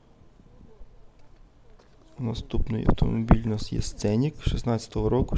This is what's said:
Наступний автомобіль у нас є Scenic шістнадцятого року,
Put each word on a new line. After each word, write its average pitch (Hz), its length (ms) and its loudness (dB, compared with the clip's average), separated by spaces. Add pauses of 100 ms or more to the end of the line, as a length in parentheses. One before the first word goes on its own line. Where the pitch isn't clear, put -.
(2250)
Наступний 117 680 -4
автомобіль 113 580 4
у 113 40 -2
нас 107 240 -4
є 110 60 -2
Scenic 113 680 -2
шістнадцятого 110 600 -2
року, 123 280 0